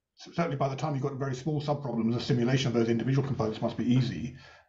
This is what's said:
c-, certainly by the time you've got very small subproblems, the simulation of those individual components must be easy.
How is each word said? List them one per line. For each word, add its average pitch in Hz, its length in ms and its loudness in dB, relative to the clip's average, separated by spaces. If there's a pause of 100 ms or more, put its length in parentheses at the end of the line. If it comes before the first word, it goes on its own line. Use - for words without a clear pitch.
(160)
c-, - 180 -20
certainly 165 220 -2
by 135 140 0
the 131 60 -6
time 151 180 -2
you've 131 80 -2
got 135 140 -2
very 131 180 -4
small 151 260 -2
subproblems, 117 540 0
the 120 60 -2
simulation 127 480 2
of 117 40 -2
those 113 160 4
individual 123 380 2
components - 340 -2
must 117 160 -2
be 110 80 -2
easy. 117 520 2 (320)